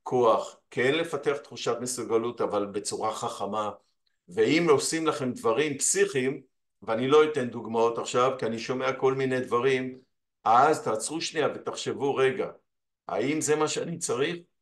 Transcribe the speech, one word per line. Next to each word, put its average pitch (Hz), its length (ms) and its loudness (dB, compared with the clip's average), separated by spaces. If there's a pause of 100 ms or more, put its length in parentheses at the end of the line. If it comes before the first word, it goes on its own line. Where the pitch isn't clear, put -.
כוח, 117 540 2 (140)
כן 127 240 2
לפתח 156 420 -2
תחושת - 440 -4
מסוגלות, 113 600 -2
אבל 101 260 0
בצורה 101 480 -6
חכמה. 107 560 -6 (580)
ואם 127 420 2
עושים 156 360 2
לכם 131 260 0
דברים 131 460 0
פסיכיים, 147 640 0 (400)
ואני 113 260 -2
לא 151 160 8
אתן 135 260 -2
דוגמאות 113 480 0
עכשיו, - 400 0
כי 120 80 -2
אני 113 120 -4
שומע 127 340 -2
כל 131 220 2
מיני 131 260 0
דברים, 127 580 0 (460)
אז 139 380 4
תעצרו 135 380 -4
שנייה 147 340 -2
ותחשבו, 135 600 -4
"רגע, 131 360 0 (580)
האם 143 320 -2
זה 147 160 2
מה 151 120 0
שאני 156 300 -6
צריך?" 160 380 -2 (260)